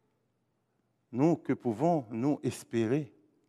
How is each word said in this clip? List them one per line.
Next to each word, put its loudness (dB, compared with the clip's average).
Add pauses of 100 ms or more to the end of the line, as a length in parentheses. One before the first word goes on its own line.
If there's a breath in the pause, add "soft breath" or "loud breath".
(1120)
Nous, 4
que -2
pouvons-nous 0
espérer -2 (360)